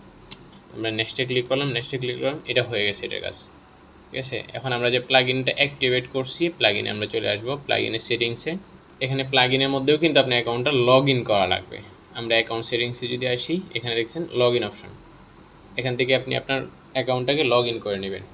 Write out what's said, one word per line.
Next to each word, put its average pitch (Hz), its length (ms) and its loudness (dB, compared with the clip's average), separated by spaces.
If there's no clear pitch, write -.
তো - 80 -18
আমরা 110 140 -4
নেক্সটে 113 340 -2
ক্লিক 123 220 -2
করলাম, 139 260 -2
নেক্সটে 127 260 -4
ক্লিক 123 200 -6
করলাম, 135 300 -4
এটা 123 140 2
হয়ে 107 240 -2
গেছে, 101 200 -4
এটা - 140 -6
কাজ, - 300 -8
ঠিক 135 80 -8
আছে? 131 240 -6
এখন 123 200 -6
আমরা 120 180 0
যে 127 100 2
প্লাগইনটা 127 560 2
অ্যাক্টিভেট 127 520 0
করছি, 135 400 -2
প্লাগইনে 107 420 0
আমরা 107 160 -4
চলে 107 240 -2
আসবো, 113 260 -4
প্লাগইনের 110 440 -2
সেটিংসে। 117 540 -2
এখানে 135 240 -2
প্লাগইনের 131 440 4
মধ্যেও 139 300 2
কিন্তু 147 220 4
আপনার 123 140 4
অ্যাকাউন্টটা 120 420 2
log 131 400 6
in 117 80 0
করা 101 220 4
লাগবে। 92 320 -2
আমরা 117 200 -2
অ্যাকাউন্ট 113 320 0
সেটিংসে 120 420 -2
যদি 123 180 -4
আসি, 127 340 -2
এখানে 117 200 -4
দেখছেন 117 300 -2
log 123 240 4
in 110 60 0
অপশন, - 240 -10
এখান 123 200 -2
থেকে 131 180 2
আপনি 127 220 0
আপনার 131 260 -2
অ্যাকাউন্টটাকে 131 520 0
log 120 280 4
in 113 60 -4
করে 101 200 -4
নেবেন। 98 240 -6